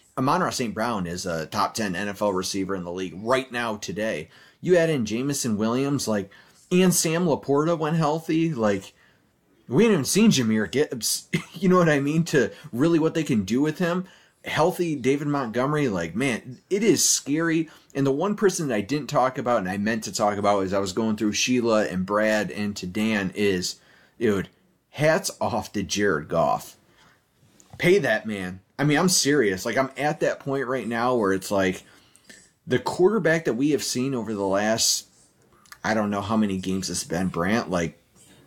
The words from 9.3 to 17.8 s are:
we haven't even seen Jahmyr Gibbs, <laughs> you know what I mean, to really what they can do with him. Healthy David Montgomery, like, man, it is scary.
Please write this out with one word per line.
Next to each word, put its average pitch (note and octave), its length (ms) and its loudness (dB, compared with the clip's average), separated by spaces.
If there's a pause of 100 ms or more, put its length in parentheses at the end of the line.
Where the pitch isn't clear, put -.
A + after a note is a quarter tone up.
we D3+ 160 4
haven't A3 100 6
even C#3+ 100 0
seen G#3 280 4
Jahmyr A2 360 2
Gibbs, C3 600 -2 (140)
<laughs> - 100 -20
you F3+ 160 0
know F3+ 80 6
what F3 120 6
I C#3+ 120 4
mean, D#3 240 0
to C3+ 260 2 (220)
really D#3+ 260 4
what D#3 160 2
they E3 80 0
can A#2 220 0
do A2+ 160 0
with D3+ 180 -2
him. F3+ 280 -2 (380)
Healthy D#3+ 520 0
David C#3+ 320 0
Montgomery, C#3 600 0
like, E2+ 280 -4
man, B2 420 -4 (100)
it G3 140 0
is F3 260 4
scary. D#3+ 600 0 (240)